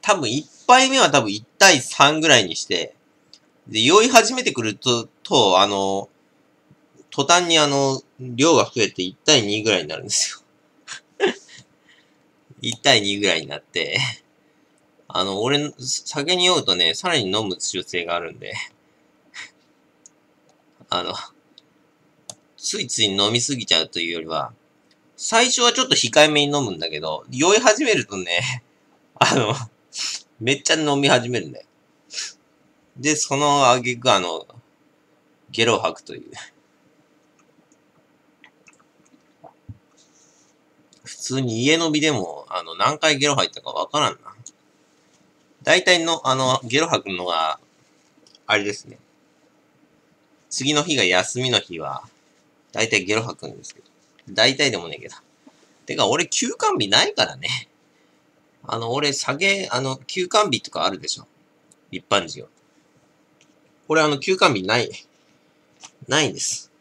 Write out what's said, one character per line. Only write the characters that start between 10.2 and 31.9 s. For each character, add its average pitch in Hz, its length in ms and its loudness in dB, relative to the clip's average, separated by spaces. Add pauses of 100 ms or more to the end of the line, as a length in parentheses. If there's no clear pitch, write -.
よ。 392 60 2
<laughs> - 60 0 (1300)
一 117 200 -8
対 127 200 4
二 101 200 -2
ぐ 101 80 2
ら 85 80 2
い 80 60 -4
に 71 40 -12
な 71 120 -12
っ - 40 -16
て、 80 360 -4 (1080)
あ 92 160 -4
の、 98 180 -4
俺、 143 380 -2
酒 143 560 -6
に 180 120 0
酔 180 100 4
う 123 80 -2
と 95 100 0
ね、 85 200 0
さ - 140 -6
ら 170 80 0
に 117 80 0
飲 104 220 -2
む 92 140 -6
習 90 240 -6
性 87 200 -6
が 85 120 -4
あ 87 40 -4
る 82 120 -10
ん - 80 -20
で、 50 140 -14 (2250)
あ 90 160 -4
の、 87 100 -8 (1400)
つ - 240 -6
い 135 80 -8
つ - 160 0
い - 20 2
飲 101 260 0
み 120 80 0
す 135 160 -4
ぎ 110 100 -10
ち - 80 2
ゃ 82 80 2
う 80 60 -6
と 87 120 -8
い 85 80 -4
う - 20 -4
よ 85 100 -6
り 80 60 -12
は、 76 260 -6 (640)
最 233 300 2
初 247 160 0
は 240 100 4
ち 262 100 -2
ょ - 20 2
っ - 40 -8
と - 60 2
控 135 300 4
え 156 40 4
め 147 160 2
に 143 120 -2
飲 143 80 0
む 101 80 -4
ん 78 80 -10
だ 80 100 -8
け 76 80 -10
ど、 78 320 -8
酔 151 240 2
い 214 40 6
始 247 260 4
め 226 100 0
る 127 120 -2
と 98 100 -10
ね、 92 480 -4 (500)
あ - 220 2
の、 113 180 0 (840)
め 120 140 0
っ - 80 -8
ち - 100 0
ゃ - 20 4
飲 147 260 0
み 143 80 2
始 120 200 2
め 123 100 -2
る 87 80 -6
ん 69 60 -14
だ - 80 -18
よ。 - 60 -20 (1300)